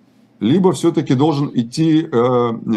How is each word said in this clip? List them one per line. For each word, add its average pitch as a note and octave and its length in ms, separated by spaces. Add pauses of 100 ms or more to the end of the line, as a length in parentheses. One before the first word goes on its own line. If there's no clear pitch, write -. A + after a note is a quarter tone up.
(400)
Либо E3+ 320
все-таки D3 420
должен C#3+ 400
идти, D#3 560
э, A#2+ 400 (260)